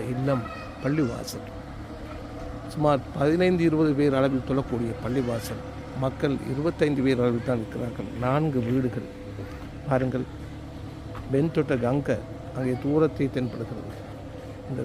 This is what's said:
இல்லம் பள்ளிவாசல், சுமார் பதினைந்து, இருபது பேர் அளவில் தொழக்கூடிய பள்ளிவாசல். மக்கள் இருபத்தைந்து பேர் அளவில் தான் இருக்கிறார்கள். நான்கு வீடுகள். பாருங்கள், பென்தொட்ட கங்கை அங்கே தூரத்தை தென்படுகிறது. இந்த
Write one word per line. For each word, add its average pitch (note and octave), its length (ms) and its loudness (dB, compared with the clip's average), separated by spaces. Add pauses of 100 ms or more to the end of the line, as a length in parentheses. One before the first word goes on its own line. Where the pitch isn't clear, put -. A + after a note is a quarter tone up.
(140)
இல்லம் C3 300 2 (380)
பள்ளிவாசல், A#2+ 640 0 (1300)
சுமார் D3 260 4 (160)
பதினைந்து, E3+ 520 4
இருபது D#3 300 6
பேர் C#3+ 200 6
அளவில் C3 320 2
தொழக்கூடிய B2+ 400 0 (140)
பள்ளிவாசல். A#2 580 -2 (420)
மக்கள் C3+ 300 0 (180)
இருபத்தைந்து D3 540 2
பேர் C3 160 6
அளவில் A#2+ 260 2
தான் A#2+ 140 2
இருக்கிறார்கள். A#2+ 480 -6 (140)
நான்கு C#3 340 2 (100)
வீடுகள். B2 400 0 (800)
பாருங்கள், B2+ 380 2 (1040)
பென்தொட்ட D3 440 2 (100)
கங்கை C3+ 320 2 (380)
அங்கே B2+ 180 0 (100)
தூரத்தை D3 420 4 (100)
தென்படுகிறது. A2+ 580 -4 (760)
இந்த C3 140 -2